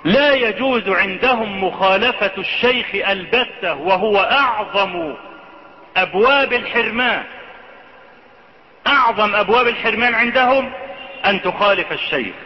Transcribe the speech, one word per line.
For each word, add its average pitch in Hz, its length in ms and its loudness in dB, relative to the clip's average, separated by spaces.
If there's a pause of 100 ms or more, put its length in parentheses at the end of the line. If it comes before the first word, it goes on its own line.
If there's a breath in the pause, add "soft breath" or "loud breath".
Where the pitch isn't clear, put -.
لا 277 280 4
يجوز 240 560 0
عندهم 196 720 0
مخالفة 190 760 0
الشيخ 202 720 -2
البتة، 196 680 -2
وهو 190 420 2
أعظم 196 1000 0 (800)
أبواب 233 560 2
الحرمان، 226 720 -2 (1600)
أعظم 226 480 2
أبواب 214 320 4
الحرمان 226 480 0
عندهم 254 560 2 (540)
أن 196 160 2
تخالف 180 500 0
الشيخ. 131 420 -4 (120)